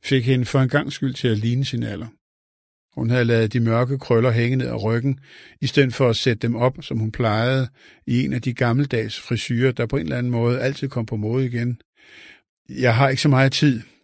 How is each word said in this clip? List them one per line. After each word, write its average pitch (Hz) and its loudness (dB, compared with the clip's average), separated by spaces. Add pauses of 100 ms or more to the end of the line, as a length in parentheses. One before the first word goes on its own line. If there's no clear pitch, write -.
fik 131 0
hende 127 2
for 139 0
en 131 2
gangs 139 -2
skyld 131 -4
til 123 -2
at 110 2
ligne 120 0
sin 117 -6
alder. 107 -8 (880)
Hun 120 -2
havde 120 2
ladet 113 2
de 123 2
mørke 123 2
krøller 120 2
hænge 120 2
ned 123 -2
ad 120 -6
ryggen, 117 0 (420)
i 135 -2
stedet 131 2
for 127 4
at 113 2
sætte 117 -2
dem 117 -2
op, 123 0
som 123 -6
hun 110 -2
plejede, 120 0 (380)
i 123 2
en 135 -2
af 127 -4
de 127 -4
gammeldags 120 0
frisyrer, 123 -2
der 123 -2
på 123 -4
en 156 -2
eller 143 -4
anden 123 -2
måde 120 0
altid 135 -4
kom 120 -4
på 117 -8
mode 113 -2
igen. 120 -4 (880)
"Jeg 123 2
har 135 4
ikke 131 -2
så 151 4
meget 135 4
tid." 131 2 (220)